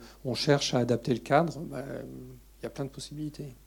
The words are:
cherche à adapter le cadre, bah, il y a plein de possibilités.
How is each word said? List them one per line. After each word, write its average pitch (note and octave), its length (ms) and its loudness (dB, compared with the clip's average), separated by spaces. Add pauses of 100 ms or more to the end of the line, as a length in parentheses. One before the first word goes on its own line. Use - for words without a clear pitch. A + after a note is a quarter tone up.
(360)
cherche - 400 4
à B2+ 40 6
adapter A#2+ 340 2
le A2+ 80 0
cadre, D3 400 4
bah, C#3 220 -8 (800)
il - 20 -4
y - 20 -6
a - 20 -6
plein C#3 160 -6
de C3+ 40 -6
possibilités. D3 760 -10